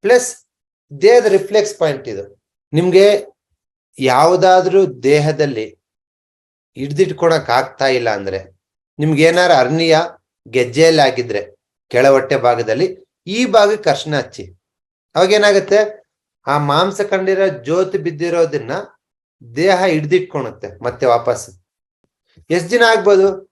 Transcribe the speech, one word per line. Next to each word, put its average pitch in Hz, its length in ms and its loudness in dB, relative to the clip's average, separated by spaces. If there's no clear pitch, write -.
ಪ್ಲಸ್ 247 260 2
ದೇಹದ 214 360 2
ರಿಫ್ಲೆಕ್ಸ್ 208 440 -2
ಪಾಯಿಂಟ್ 143 320 -4
ಇದು. 98 100 -10
ನಿಮ್ಗೆ 180 320 4
ಯಾವ್ದಾದ್ರೂ 180 840 2
ದೇಹದಲ್ಲಿ 147 580 0
ಹಿಡ್ದಿಟ್ಕೊಳಕ್ 156 720 -2
ಆಗ್ತಾ 131 280 -4
ಇಲ್ಲ 117 200 -2
ಅಂದ್ರೆ, 95 220 -8
ನಿಮ್ಗೆ 151 300 0
ಏನಾರು 175 320 2
ಅರ್ನಿಯ 160 340 2
ಗೆಜ್ಜೆಯಲ್ಲಿ 143 520 2
ಆಗಿದ್ರೆ 120 340 -4
ಕೆಳ 123 140 2
ಹೊಟ್ಟೆ 135 220 0
ಭಾಗದಲ್ಲಿ, 120 400 0
ಈ 208 120 -6
ಭಾಗಕ್ಕೆ 208 380 2
ಅರ್ಶಿನ 147 280 -4
ಹಚ್ಚಿ. - 240 -14
ಅವಾಗ 185 240 2
ಏನಾಗುತ್ತೆ, 208 400 2
ಆ 139 80 0
ಮಾಂಸ 185 320 0
ಕಂಡಿರೋ 190 360 -2
ಜೋತು 185 380 -2
ಬಿದ್ದಿರೋದನ್ನ 156 680 -4
ದೇಹ 185 180 2
ಹಿಡ್ದಿಟ್ಕೊಳುತ್ತೆ 151 760 -6
ಮತ್ತೆ 123 280 -6
ವಾಪಸ್. 117 320 -2
ಎಷ್ಟ್ 175 160 -6
ದಿನ 233 120 2
ಆಗ್ಬೋದು? 196 340 2